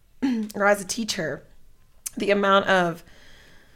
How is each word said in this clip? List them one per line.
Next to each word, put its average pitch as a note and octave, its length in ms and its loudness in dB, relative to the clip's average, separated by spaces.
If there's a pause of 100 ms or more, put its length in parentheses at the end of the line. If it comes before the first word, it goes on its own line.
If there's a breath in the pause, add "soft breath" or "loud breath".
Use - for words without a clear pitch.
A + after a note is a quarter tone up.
(180)
<clears throat> A3+ 360 -2
or G3+ 120 0
as G3+ 140 4
a F#3+ 40 -10
teacher, E3 600 -6 (720)
the F#3+ 140 -2
amount G3 360 4
of F3 360 0 (720 soft breath)